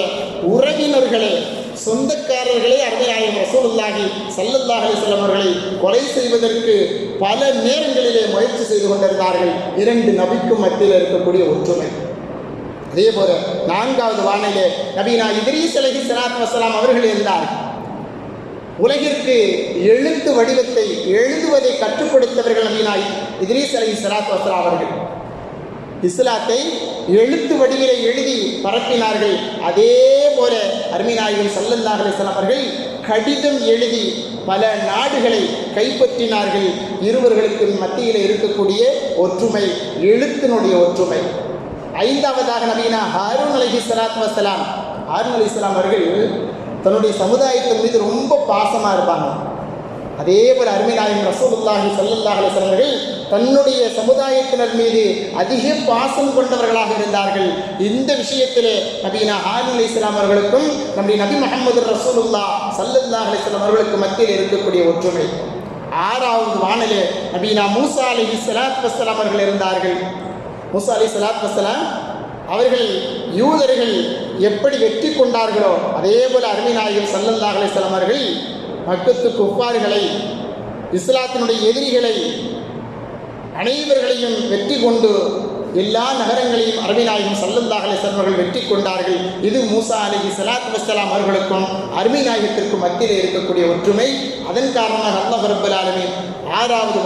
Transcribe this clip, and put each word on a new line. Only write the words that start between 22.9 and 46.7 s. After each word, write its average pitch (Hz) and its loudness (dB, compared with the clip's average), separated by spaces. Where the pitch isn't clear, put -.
இத்ரீஸ் 262 0
அலைஹி 220 0
ஸலாத்து 202 -2
வஸ்ஸலாம் 185 0
அவர்கள். 175 0
இஸ்லாத்தை 226 0
எழுத்து 277 2
வடிவிலே 262 4
எழுதி 262 0
பரப்பினார்கள். 214 0
அதே 220 6
போல 240 2
அருமை 220 -2
நாயகம் 208 0
ஸல்லல்லாஹு 220 0
அலைஹி 202 0
வஸல்லம் 196 -2
அவர்கள் 247 0
கடிதம் 269 0
எழுதி 233 0
பல 196 2
நாடுகளை 233 0
கைப்பற்றினார்கள். 214 0
இருவர்களுக்கு 220 2
மத்தியிலே 220 0
இருக்கக்கூடிய 202 0
ஒற்றுமை 202 0
எழுத்தினுடைய 233 2
ஒற்றுமை. 175 0
ஐந்தாவதாக 254 0
நபீனா 226 0
ஹாரூன் 262 0
அலைஹி 240 0
ஸலாத்து 226 -2
வஸ்ஸலாம், 190 0
ஹாரூன் 226 -2
அலைஹிஸ்ஸலாம் 208 0
அவர்கள் 190 2